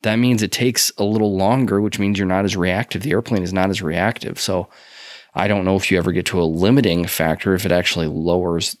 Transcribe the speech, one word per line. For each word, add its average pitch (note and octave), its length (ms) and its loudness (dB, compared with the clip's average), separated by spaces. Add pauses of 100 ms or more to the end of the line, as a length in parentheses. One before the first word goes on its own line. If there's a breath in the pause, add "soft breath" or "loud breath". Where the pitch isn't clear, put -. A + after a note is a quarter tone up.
that A2 140 0
means A#2+ 260 2
it G2+ 100 -2
takes - 440 -2
a G#2+ 80 -2
little G#2+ 320 0
longer, G2+ 440 2
which G#2 180 -2
means G2+ 200 0
you're G2 80 0
not F#2 180 2
as F#2+ 120 0
reactive. F#2 460 -2
The B2+ 80 -4
airplane G2+ 320 0
is F2+ 100 -4
not F#2+ 160 2
as F#2+ 140 -2
reactive. F#2 560 -4
So F#2+ 300 -4 (680 loud breath)
I G2 140 0
don't G2+ 160 2
know F#2+ 120 4
if - 140 0
you F#2 80 4
ever F2 140 0
get F2+ 140 0
to F2+ 140 0
a E2+ 40 2
limiting F2 640 2
factor, D#2+ 460 0
if F#2+ 140 0
it F2 60 2
actually F2 340 0
lowers E2+ 720 -2